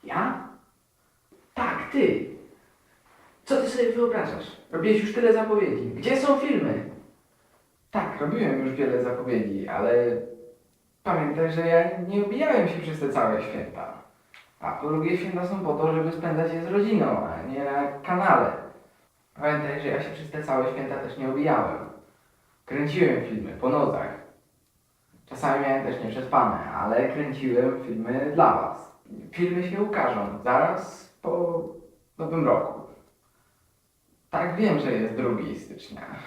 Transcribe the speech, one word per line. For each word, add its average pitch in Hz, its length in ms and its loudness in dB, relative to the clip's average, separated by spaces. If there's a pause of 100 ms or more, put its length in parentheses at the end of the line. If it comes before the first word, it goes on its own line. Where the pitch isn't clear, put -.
Ja? - 440 -4 (1040)
Tak, - 240 -2 (140)
ty! - 380 4 (1120)
Co 269 180 2
ty 226 60 0
sobie 233 240 2
wyobrażasz? - 640 -2 (160)
Robiłeś 214 280 4
już - 140 -2
tyle 233 180 6
zapowiedzi. 214 580 2
Gdzie 269 260 0
są 277 220 4
filmy? - 520 0 (1000)
Tak, - 300 -4
robiłem 135 460 0
już 131 80 -4
wiele 123 280 0
zapowiedzi, 110 680 -2
ale 104 240 2 (1080)
pamiętaj, 156 500 0
że 165 140 0
ja 170 320 4 (100)
nie 202 160 0
obijałem 226 440 2
się 160 120 -4
przez 156 200 -6
te 139 80 -2
całe 113 340 0
święta. - 600 -10 (580)
A - 120 -4
po 147 160 -6
drugie, 165 300 2
święta 180 280 -2
są 190 180 -4
po 151 100 0
to, 160 180 2
żeby 160 200 0
spędzać 165 400 -2
je 165 120 -4
z 175 40 -8
rodziną, 202 580 2
a - 160 -8
nie 135 220 -6
na 143 180 0 (240)
kanale. 180 460 4 (840)
Pamiętaj, 147 460 -2
że 143 80 -4
ja - 140 -2
się - 80 -8
przez - 200 -12
te 151 120 -6
całe 131 300 0
święta 135 240 -6
też 131 220 -8
nie 131 100 -2
obijałem. 147 500 0 (880)
Kręciłem 147 580 2
filmy 107 360 -6
po 127 80 0
nocach. - 600 0 (960)
Czasami 139 400 0
miałem 135 200 2
też - 180 -4
nieprzespane, - 680 0
ale 113 360 2
kręciłem 131 760 2
filmy 123 500 -2
dla - 280 2
was. - 360 -10 (340)
Filmy 175 380 -2
się 196 120 -2
ukażą - 640 -2
zaraz - 640 0 (140)
po 170 400 0 (560)
Nowym 160 260 0
Roku. - 360 2 (1500)
Tak, 156 260 -2
wiem, 190 220 2
że 120 140 -2
jest 110 220 -2
drugi - 440 -4
stycznia. - 420 -16 (260)